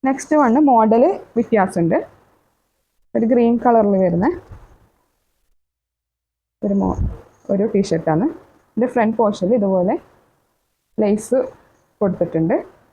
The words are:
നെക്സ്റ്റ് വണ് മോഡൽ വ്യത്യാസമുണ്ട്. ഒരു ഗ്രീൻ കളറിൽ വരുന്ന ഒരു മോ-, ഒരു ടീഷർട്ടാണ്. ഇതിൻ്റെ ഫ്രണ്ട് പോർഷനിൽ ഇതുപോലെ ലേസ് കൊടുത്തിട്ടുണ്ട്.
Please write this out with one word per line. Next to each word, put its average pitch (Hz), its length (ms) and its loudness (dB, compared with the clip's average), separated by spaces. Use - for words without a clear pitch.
നെക്സ്റ്റ് 269 320 -2
വണ് 254 280 2
മോഡൽ 226 360 4
വ്യത്യാസമുണ്ട്. 190 600 0
ഒരു 226 160 0
ഗ്രീൻ 240 320 2
കളറിൽ 220 400 2
വരുന്ന 175 240 0
ഒരു 202 160 -2
മോ-, 185 180 -4
ഒരു 202 200 0
ടീഷർട്ടാണ്. 165 540 0
ഇതിൻ്റെ 240 260 -2
ഫ്രണ്ട് 220 280 0
പോർഷനിൽ 202 380 0
ഇതുപോലെ 190 360 0
ലേസ് 214 380 0
കൊടുത്തിട്ടുണ്ട്. 180 580 -2